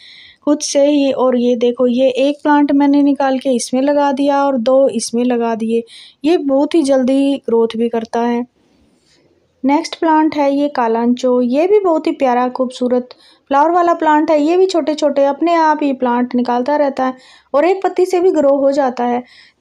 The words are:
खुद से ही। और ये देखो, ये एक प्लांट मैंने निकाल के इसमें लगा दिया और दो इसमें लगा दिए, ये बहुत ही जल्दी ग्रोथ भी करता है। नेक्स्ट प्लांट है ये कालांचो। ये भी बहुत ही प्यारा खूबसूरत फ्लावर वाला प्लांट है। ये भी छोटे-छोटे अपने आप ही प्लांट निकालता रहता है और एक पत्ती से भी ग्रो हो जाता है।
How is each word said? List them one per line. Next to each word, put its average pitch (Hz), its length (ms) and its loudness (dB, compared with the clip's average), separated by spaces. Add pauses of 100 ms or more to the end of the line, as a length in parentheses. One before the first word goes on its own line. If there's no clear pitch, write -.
(440)
खुद 294 140 0
से 285 280 0
ही। 277 260 2
और 254 240 0
ये 247 200 0
देखो, 240 300 0
ये 254 220 2
एक 277 340 0
प्लांट 294 300 2
मैंने 285 300 2
निकाल 269 360 0
के 269 120 -4
इसमें 254 320 -2
लगा 285 300 0
दिया 277 320 0
और 269 120 0
दो 262 320 2
इसमें 233 360 -4
लगा 233 300 -2
दिए, 226 300 -4 (400)
ये 330 120 2
बहुत 285 380 0
ही 330 80 4
जल्दी 269 540 0
ग्रोथ 226 400 0
भी 233 120 -2
करता 233 320 -6
है। 240 360 -4 (1080)
नेक्स्ट 294 360 -2
प्लांट 311 360 2
है 277 180 0
ये 285 140 0
कालांचो। 247 720 0
ये 254 260 0
भी 415 140 4
बहुत 320 260 -2
ही 320 60 -2
प्यारा 254 360 0
खूबसूरत 247 600 -4 (400)
फ्लावर 285 220 2
वाला 339 240 2
प्लांट 311 360 0
है। 302 120 2
ये 320 140 0
भी 370 100 4
छोटे-छोटे 302 580 0
अपने 302 300 0
आप 311 280 2
ही 277 100 -2
प्लांट 247 420 -2
निकालता 247 420 -2
रहता 277 280 -2
है 254 100 -4 (400)
और 294 100 2
एक 381 180 0
पत्ती 359 240 0
से 359 140 -2
भी 370 100 4
ग्रो 285 260 2
हो 277 160 0
जाता 262 320 -2
है। 240 200 -2 (360)